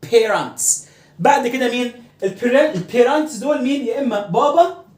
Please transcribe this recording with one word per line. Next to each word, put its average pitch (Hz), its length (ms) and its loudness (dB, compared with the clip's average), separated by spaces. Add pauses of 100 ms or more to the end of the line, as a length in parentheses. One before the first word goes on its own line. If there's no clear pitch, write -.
(120)
parents. 202 760 0 (300)
بعد 240 300 2
كده 254 220 -2
مين؟ 247 220 -4 (300)
البيرن-، 240 520 0
البيرنتس 254 640 0
دول 269 260 -2
مين؟ 262 240 -2
يا 233 140 -4
إما 208 260 -4
بابا 294 580 2 (120)